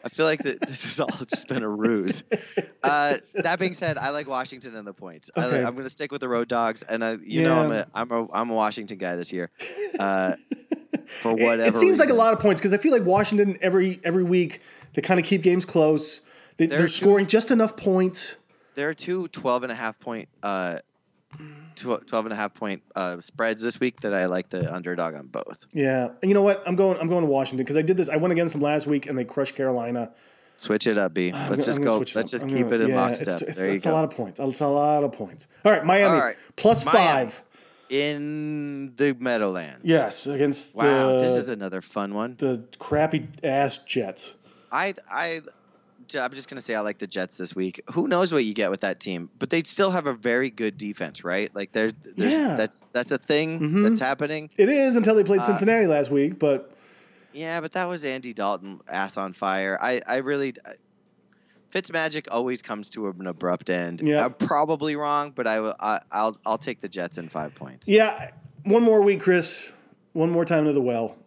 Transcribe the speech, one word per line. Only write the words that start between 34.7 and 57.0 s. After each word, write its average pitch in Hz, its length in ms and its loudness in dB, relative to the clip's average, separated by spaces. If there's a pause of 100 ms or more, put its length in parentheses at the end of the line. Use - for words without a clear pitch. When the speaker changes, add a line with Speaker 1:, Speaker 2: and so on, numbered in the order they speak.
Speaker 2:
of 131 80 -2
points. - 360 -14 (180)
All 214 60 8
right, 170 120 4
Miami, 196 300 6
Speaker 1:
All 160 60 6
right. 123 160 2 (200)
Speaker 2:
plus 220 280 6
five. 151 100 4
Speaker 1:
Miami 135 380 6 (580)
in 147 1040 -4
the 143 240 2
Meadowlands. 98 640 -2
Speaker 2:
Yes, 151 440 2
against 139 480 -2
Speaker 1:
Wow, 135 380 4
Speaker 2:
the, 127 60 4
Speaker 1:
this 127 140 4
is 120 160 0
another 95 320 -6
fun 101 320 -6
one. 117 240 -6
Speaker 2:
the 127 260 -2 (160)
crappy 151 480 -2 (160)
ass 139 360 0
Jets. - 540 -8 (380)
Speaker 1:
I, 180 220 -2 (180)
I, 165 300 -4 (720)
ju-, 147 80 -6
I'm 127 140 -4
just 135 160 -14
gonna 135 120 -12
say 113 140 -6
I 107 60 -2
like 104 180 -6
the 101 80 -8
Jets 92 300 -8
this 90 180 -10
week. 92 260 -6 (120)
Who 170 140 -2
knows 180 240 0
what 139 140 2
you 104 80 -4
get 98 160 0
with 95 120 -4
that 95 180 -4
team? 87 300 -8 (100)
But - 100 -6
they 165 140 0
still 196 280 0
have 170 140 -2
a 139 80 -2
very 120 380 -2
good 107 260 -4
defense, 101 460 -8
right? 95 320 -4
Like, 101 160 -8
they're, 110 200 0
there's, 208 420 -2
Speaker 2:
Yeah. 269 220 0
Speaker 1:
that's, 110 380 -4
that's 123 180 -2
a 139 60 0
thing 160 420 0
Speaker 2:
Mm-hmm. 160 240 2
Speaker 1:
that's 220 160 4
happening. 147 580 -4
Speaker 2:
It 214 120 6
is 269 260 4
until 220 200 4
they 208 80 6
played 190 180 4
Speaker 1:
Uh, - 40 0
Speaker 2:
Cincinnati 202 420 4
last 147 240 2
week, 143 260 2
but 143 340 0 (600)